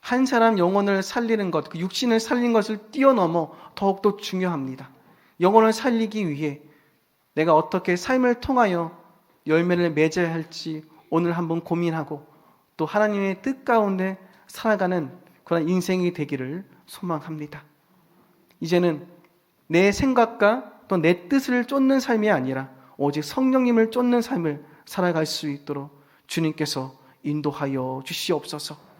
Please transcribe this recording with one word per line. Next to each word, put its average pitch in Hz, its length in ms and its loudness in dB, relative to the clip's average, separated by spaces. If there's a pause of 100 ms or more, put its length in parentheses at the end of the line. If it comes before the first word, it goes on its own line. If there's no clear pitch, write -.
한 254 240 0
사람 226 340 4
영혼을 196 440 2
살리는 220 480 -2
것, 156 180 -2
그 165 100 -12
육신을 226 400 0
살린 240 360 0
것을 214 360 -2
뛰어넘어 185 640 2 (200)
더욱더 196 420 0
중요합니다. 147 720 -6 (500)
영혼을 220 360 6
살리기 220 560 -2
위해 147 320 -6 (720)
내가 160 200 4
어떻게 175 400 2
삶을 247 460 0
통하여 190 580 0 (480)
열매를 175 460 2
맺어야 160 400 2
할지 160 520 -8 (260)
오늘 170 220 2
한번 170 280 -2
고민하고 165 680 -4 (520)
또 160 80 -2
하나님의 202 560 0
뜻 269 240 -6
가운데 190 500 0 (300)
살아가는 180 680 -2 (320)
그런 165 240 0
인생이 180 460 0
되기를 147 500 -6 (220)
소망합니다. 151 800 -10 (960)
이제는 170 460 0 (600)
내 185 260 4
생각과 247 800 2 (160)
또 190 80 0
내 175 320 2
뜻을 254 380 0
쫓는 269 340 2
삶이 214 300 0
아니라 135 400 -2 (260)
오직 143 260 -2
성령님을 247 680 2
쫓는 240 320 2
삶을 165 420 -4 (220)
살아갈 165 400 0
수 156 240 -6
있도록 143 520 -10 (240)
주님께서 151 720 -4 (240)
인도하여 139 840 -4
주시옵소서. 151 840 -8 (120)